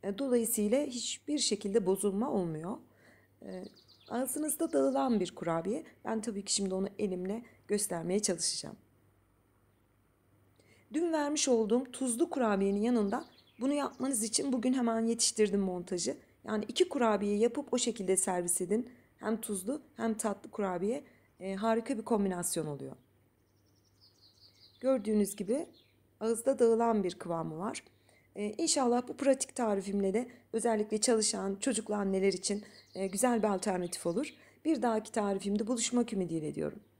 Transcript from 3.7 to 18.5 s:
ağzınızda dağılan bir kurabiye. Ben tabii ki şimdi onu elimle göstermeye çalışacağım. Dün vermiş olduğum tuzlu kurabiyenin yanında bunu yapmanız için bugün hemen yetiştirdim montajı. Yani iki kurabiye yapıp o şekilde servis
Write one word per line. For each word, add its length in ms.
ağzınızda 640
dağılan 480
bir 140
kurabiye. 500
Ben 160
tabii 240
ki 100
şimdi 200
onu 140
elimle 440
göstermeye 520
çalışacağım. 560
Dün 200
vermiş 360
olduğum 360
tuzlu 460
kurabiyenin 500
yanında 440
bunu 140
yapmanız 480
için 300
bugün 200
hemen 340
yetiştirdim 540
montajı. 560
Yani 240
iki 200
kurabiye 480
yapıp 380
o 40
şekilde 380
servis 440